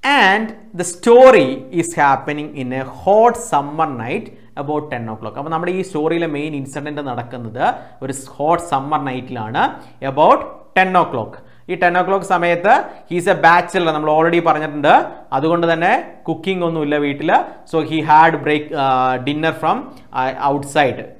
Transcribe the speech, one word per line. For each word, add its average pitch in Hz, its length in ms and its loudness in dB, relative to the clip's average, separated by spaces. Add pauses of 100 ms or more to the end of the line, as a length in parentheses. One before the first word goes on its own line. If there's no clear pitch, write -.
And 220 440 4 (320)
the 180 140 -2
story 233 560 8 (320)
is - 80 -2 (100)
happening 147 480 0 (140)
in 127 80 -6 (100)
a - 20 -4 (200)
hot 226 340 4 (160)
summer 147 340 0 (140)
night 156 260 -6 (360)
about 147 220 -4 (100)
ten 120 180 -8
o'clock. 107 280 -10
അപ്പോൾ 151 140 -8
നമ്മുടെ 175 260 -4
ഈ - 100 -4
സ്റ്റോറിയിലെ 165 440 -2
മെയിൻ 151 260 -6
ഇൻസിഡന്റ് 147 500 -10
നടക്കുന്നത് 120 540 -8 (400)
ഒരു 135 100 -8 (200)
ഹോട്ട് 165 380 -2
സമ്മർ 143 360 -2
നൈറ്റിലാണ്, 123 540 -6 (500)
about 151 300 4 (360)
ten 185 140 2 (100)
o'clock. 117 300 -4 (400)
ഈ 180 120 -6
ടെൻ 175 180 2
o'clock 190 320 -2
സമയത്ത് 175 400 2 (380)
he 170 100 -4
is 185 140 -2
a - 20 -8 (100)
bachelor, 175 500 2
നമ്മൾ 151 180 -2
already 170 340 2
പറഞ്ഞിട്ടുണ്ട്. 151 440 2 (440)
അതുകൊണ്ട് 165 340 0
തന്നെ 170 220 2 (340)
കുക്കിംഗ് 175 420 -4
ഒന്നുമില്ല 151 380 -2
വീട്ടിൽ. 143 240 -2 (400)
So 156 200 0
he 160 100 -2 (100)
had 160 240 6 (100)
break, 151 220 -2 (180)
uh, 127 280 2 (160)
dinner 156 240 -2 (100)
from, 185 160 0 (400)
uh, 131 100 -2 (200)
outside. 139 520 -2 (180)